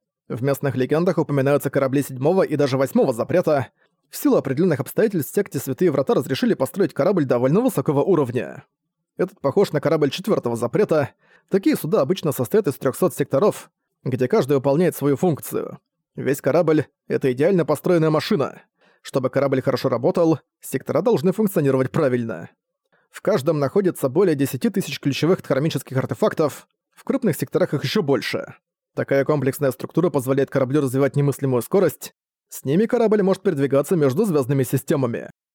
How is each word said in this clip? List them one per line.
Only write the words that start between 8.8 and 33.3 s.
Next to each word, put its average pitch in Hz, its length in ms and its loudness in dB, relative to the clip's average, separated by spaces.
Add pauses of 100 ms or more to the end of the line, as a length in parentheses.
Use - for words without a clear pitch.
Этот - 240 -4
похож 190 300 0
на 147 100 -2
корабль 151 280 2
четвёртого 139 460 -2
запрета. 143 540 0 (400)
Такие 202 260 2
суда 165 260 0
обычно 139 300 0
состоят 160 360 0
из 139 80 0
трёхсот 135 400 -2
секторов, 147 540 0 (340)
где 123 240 -2
каждый 151 260 2
выполняет 139 420 2
свою 139 220 0
функцию. - 600 -4 (360)
Весь 135 260 -4
корабль — 151 440 2 (220)
это 131 240 -2
идеально 156 340 2
построенная 160 460 0
машина. 156 500 -2 (400)
Чтобы 131 300 -4
корабль 135 300 0
хорошо 131 280 0
работал, 160 500 2 (220)
сектора 131 400 -4
должны 185 300 2
функционировать 143 600 0
правильно. 120 600 -2 (580)
В - 120 -20
каждом 165 360 0
находится 151 520 0
более 165 260 2
десяти 139 340 -2
тысяч 170 300 -4
ключевых 151 420 0
дхармических 135 560 -4
артефактов, 139 720 -2 (240)
в - 120 -20
крупных 226 320 0
секторах 160 380 -2
их 147 100 -2
ещё 165 200 -2
больше. - 520 -2 (400)
Такая 139 300 0
комплексная 135 460 0
структура 165 400 -2
позволяет 135 400 0
кораблю 131 300 0
развивать 135 340 0
немыслимую 135 480 0
скорость. - 500 -2 (360)
С - 140 -16
ними 165 220 2
корабль 220 380 2
может 185 180 0